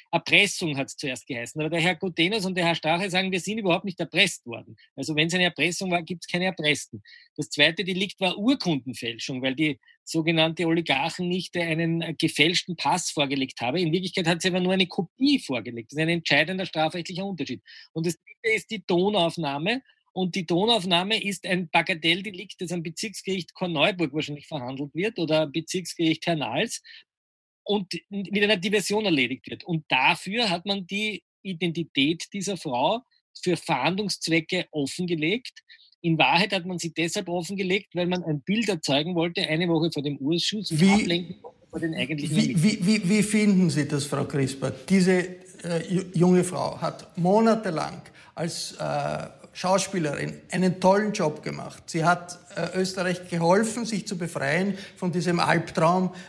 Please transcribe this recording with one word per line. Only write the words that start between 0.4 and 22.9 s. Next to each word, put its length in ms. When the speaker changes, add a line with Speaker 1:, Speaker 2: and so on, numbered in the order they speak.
Speaker 1:
hat's 180
zuerst 320
geheißen, 320
aber 120
der 100
Herr 160
Gutenos 480
und 100
der 120
Herr 80
Strache 340
sagen, 240
„Wir 80
sind 160
überhaupt 300
nicht 120
erpresst 460
worden.“ 320
Also 220
wenn's 160
eine 120
Erpressung 460
war, 120
gibt's 240
keine 180
Erpressten. 580
Das 140
zweite 340
Delikt 380
war 160
Urkundenfälschung, 1040
weil 140
die 260
sogenannte 640
Oligarchennichte 960
einen, 400
äh, 100
gefälschten 640
Pass 340
vorgelegt 520
habe. 180
In 100
Wirklichkeit 360
hat 160
sie 60
aber 120
nur 140
eine 120
Kopie 520
vorgelegt. 540
Das 40
ist 60
ein 80
entscheidender 560
strafrechtlicher 580
Unterschied. 380
Und 100
das 120
dritte 380
ist 160
die 120
Tonaufnahme. 1000
Und 220
die 100
Tonaufnahme 800
ist 240
ein 240
Bagatelldelikt, 920
das 120
am 100
Bezirksgericht 720